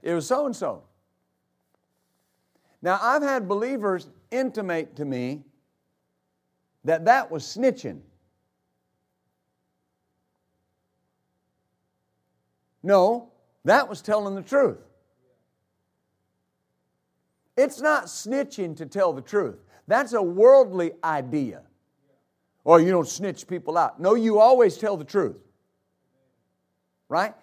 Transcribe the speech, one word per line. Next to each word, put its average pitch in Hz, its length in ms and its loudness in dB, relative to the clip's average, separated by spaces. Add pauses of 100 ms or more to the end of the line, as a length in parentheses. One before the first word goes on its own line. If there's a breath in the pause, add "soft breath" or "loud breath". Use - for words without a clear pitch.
"It 170 120 -4
was 165 140 -4
so-and-so." 226 560 -4 (2000)
Now, 180 200 0
I've 269 220 0
had 262 240 -4
believers 202 640 -4 (220)
intimate 202 640 -6
to 147 80 -8
me 135 380 -8 (1400)
that 160 220 -2
that 247 240 2
was 156 140 -8
snitching. 190 580 -6 (4000)
No, 202 500 2 (340)
that 240 240 4
was 196 120 -14
telling 208 340 -4
the 190 60 -10
truth. 254 360 0 (2750)
It's 285 240 0
not 302 240 0
snitching 202 720 -8
to 156 80 -14
tell 180 260 -2
the 135 100 -8
truth. 165 360 -4 (300 soft breath)
That's 226 260 0
a 220 80 0
worldly 190 720 4 (100)
idea. 135 600 -6 (1000)
"Oh, 165 120 8
you 170 140 4
don't 165 160 0
snitch - 400 -10
people 175 300 -6
out." 147 220 -2
No, 185 140 2
you 220 260 2
always 233 380 6
tell 208 180 -4
the 151 80 -10
truth. 143 340 -4 (1700)
Right? 180 340 -4